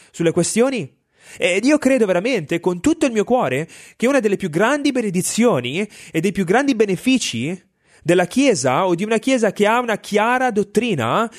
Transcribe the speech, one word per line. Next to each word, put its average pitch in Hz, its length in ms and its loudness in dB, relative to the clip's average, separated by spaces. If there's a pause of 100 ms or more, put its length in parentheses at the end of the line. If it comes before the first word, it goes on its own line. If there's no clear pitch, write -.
(100)
sulle 170 220 0
questioni. 208 680 -2 (360)
Ed 185 280 0
io 294 140 4
credo 262 280 2
veramente, 180 540 -2
con 180 200 -2
tutto 302 260 0
il 247 60 -4
mio 208 120 0
cuore, 165 440 -2 (280)
che 220 100 -2
una 269 140 2
delle 202 160 0
più 185 140 -6
grandi 269 400 0
benedizioni 202 960 0 (240)
e 165 100 -4
dei 185 120 -2
più 190 120 -2
grandi 254 300 2
benefici 190 960 -2 (320)
della 175 240 2
Chiesa, 170 600 0
o 180 100 0
di 175 80 -6
una 220 140 -2
Chiesa 220 340 0
che 196 140 0
ha 226 120 2
una 226 200 -2
chiara 247 520 -2
dottrina 196 880 -2